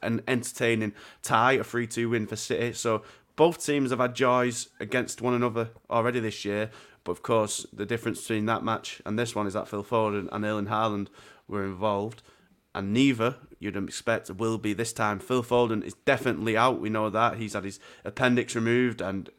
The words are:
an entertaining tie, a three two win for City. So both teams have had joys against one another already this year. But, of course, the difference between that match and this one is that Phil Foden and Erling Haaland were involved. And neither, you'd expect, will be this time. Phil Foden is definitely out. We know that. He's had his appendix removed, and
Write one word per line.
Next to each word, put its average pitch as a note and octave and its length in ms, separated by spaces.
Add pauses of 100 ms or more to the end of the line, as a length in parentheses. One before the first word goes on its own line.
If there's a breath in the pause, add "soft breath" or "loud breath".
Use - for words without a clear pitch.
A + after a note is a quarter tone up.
an A2+ 240
entertaining A#2 680 (280 loud breath)
tie, B2 300
a A2+ 120
three A#2+ 220
two A#2 220
win A2 180
for G#2+ 100
City. A#2 360
So A2 300 (340 loud breath)
both E3 260
teams C#3+ 280
have B2+ 80
had B2 160
joys B2 560 (100)
against A#2+ 400
one B2 140
another A#2 340 (220)
already A#2+ 280
this A2 280
year. G#2 240 (340 loud breath)
But, F2 80
of - 100
course, A2 520
the G#2 100
difference A2+ 380
between G#2+ 240
that A2 180
match - 400
and G#2+ 140
this A#2 160
one G#2 120
is F#2+ 60
that G#2 160
Phil G2+ 160
Foden G#2 480
and G#2 140
Erling G#2 220
Haaland G#2+ 400 (380 loud breath)
were G2 200
involved. G2+ 560 (500 soft breath)
And G2 200
neither, B2 420 (240)
you'd G2 180
expect, - 540
will A2+ 260
be G#2 180
this A2+ 180
time. G#2 260
Phil B2 240
Foden A#2+ 400
is - 120 (100)
definitely A2 520
out. A#2+ 240
We G2 80
know G#2+ 220
that. G#2+ 260
He's A2 180
had G2 100
his G2 160 (240 loud breath)
appendix A#2+ 500
removed, A#2+ 460
and F#2+ 280 (100)